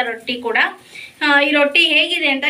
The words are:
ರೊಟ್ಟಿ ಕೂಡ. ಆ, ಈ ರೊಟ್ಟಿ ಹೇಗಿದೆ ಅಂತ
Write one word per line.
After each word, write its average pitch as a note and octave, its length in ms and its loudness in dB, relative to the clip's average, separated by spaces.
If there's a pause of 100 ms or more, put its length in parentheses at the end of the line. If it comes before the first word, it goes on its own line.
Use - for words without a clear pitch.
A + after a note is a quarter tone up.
ರೊಟ್ಟಿ A#3+ 380 -8
ಕೂಡ. A#3 180 -4 (640)
ಆ, C#4+ 180 4
ಈ D4 100 2
ರೊಟ್ಟಿ D4 300 2
ಹೇಗಿದೆ D#4+ 480 2
ಅಂತ C4+ 220 -2